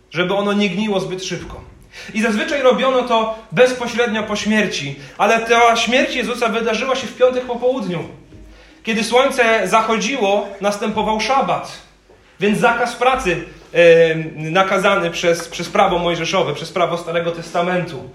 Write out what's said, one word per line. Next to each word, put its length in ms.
żeby 240
ono 180
nie 180
gniło 300
zbyt 240
szybko. 360
I 80
zazwyczaj 400
robiono 400
to 360
bezpośrednio 680
po 140
śmierci, 600
ale 220
ta 360
śmierć 380
Jezusa 340
wydarzyła 480
się 100
w 100
piątek 280
po 120
południu. 520
Kiedy 220
słońce 640
zachodziło, 800
następował 600
szabat, 680
więc 180
zakaz 380
pracy, 480
e, 40
nakazany 760
przez, 380
przez 200
prawo 300
mojżeszowe, 560
przez 180
prawo 260
Starego 320
Testamentu. 840